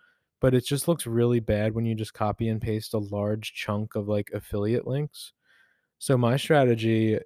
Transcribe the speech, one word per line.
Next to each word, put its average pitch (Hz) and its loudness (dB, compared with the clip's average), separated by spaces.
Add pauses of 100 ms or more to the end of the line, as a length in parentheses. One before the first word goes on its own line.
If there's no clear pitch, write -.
(420)
but 131 4
it 127 2
just 143 -2
looks 165 -2
really 120 2
bad 107 0
when 117 -2
you 113 0
just 107 -6
copy 110 -2
and 110 -2
paste 110 -4
a 110 -2
large 104 -4
chunk 107 -6
of, 104 -4
like, 104 -2
affiliate 107 -2
links. 143 -6 (640)
So 135 2
my 120 4
strategy, 113 4